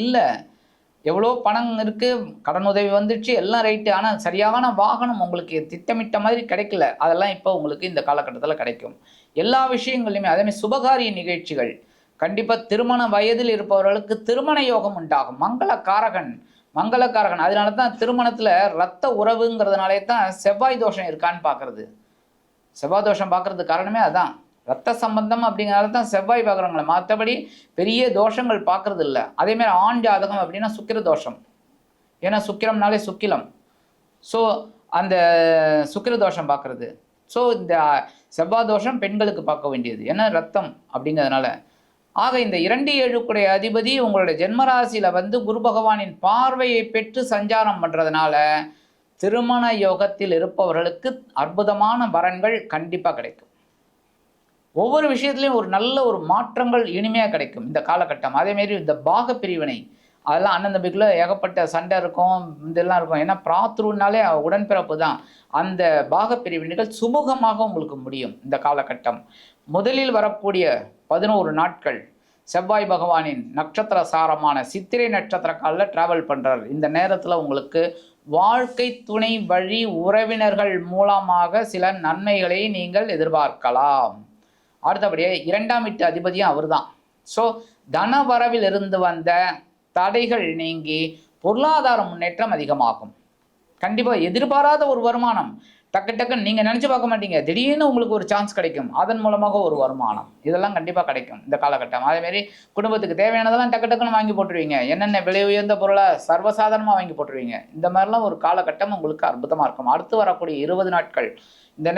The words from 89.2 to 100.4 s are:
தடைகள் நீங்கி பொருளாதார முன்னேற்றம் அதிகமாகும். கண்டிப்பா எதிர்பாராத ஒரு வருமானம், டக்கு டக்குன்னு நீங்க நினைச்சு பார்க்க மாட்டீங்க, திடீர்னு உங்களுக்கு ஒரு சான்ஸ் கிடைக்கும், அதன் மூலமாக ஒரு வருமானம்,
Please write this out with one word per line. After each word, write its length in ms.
தடைகள் 500
நீங்கி 380
பொருளாதார 560
முன்னேற்றம் 480
அதிகமாகும். 560
கண்டிப்பா 280
எதிர்பாராத 540
ஒரு 140
வருமானம், 440
டக்கு 240
டக்குன்னு 280
நீங்க 200
நினைச்சு 240
பார்க்க 200
மாட்டீங்க, 280
திடீர்னு 400
உங்களுக்கு 300
ஒரு 120
சான்ஸ் 280
கிடைக்கும், 300
அதன் 220
மூலமாக 320
ஒரு 160
வருமானம், 460